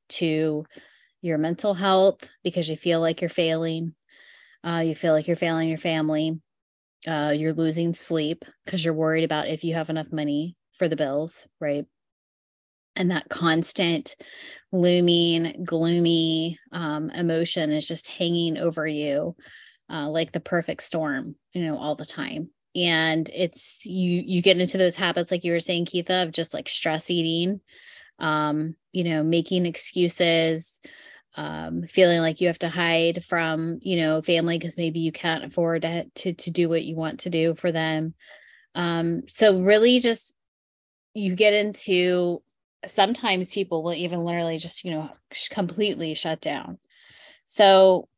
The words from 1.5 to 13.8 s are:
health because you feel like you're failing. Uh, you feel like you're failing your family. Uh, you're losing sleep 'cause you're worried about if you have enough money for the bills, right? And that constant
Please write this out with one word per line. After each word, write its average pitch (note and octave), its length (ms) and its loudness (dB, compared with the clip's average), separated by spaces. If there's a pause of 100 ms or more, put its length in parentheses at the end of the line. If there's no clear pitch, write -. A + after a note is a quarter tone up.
health F#3+ 540 4 (160)
because E3+ 260 -2
you D#3 60 -4
feel E3 240 2
like E3 200 0
you're F3 80 0
failing. E3 680 -2 (720)
Uh, E3+ 200 0
you D#3+ 100 0
feel E3 180 2
like D#3+ 140 2
you're E3+ 100 2
failing E3 320 0
your D#3+ 100 -2
family. D#3+ 600 0 (680)
Uh, D3+ 300 0
you're D#3 180 0
losing E3 400 0
sleep D#3+ 500 -2 (220)
'cause F3 180 -4
you're E3 100 0
worried D#3+ 300 2
about D3+ 240 -2
if D#3 160 -6
you E3 100 -2
have D#3+ 160 -4
enough D#3+ 220 -6
money D3+ 440 -2 (160)
for F3 160 -2
the D#3 80 -2
bills, D3 500 -4 (140)
right? C#3+ 260 -4 (1080)
And F#3 160 0
that F3 180 -4
constant E3 880 0 (560)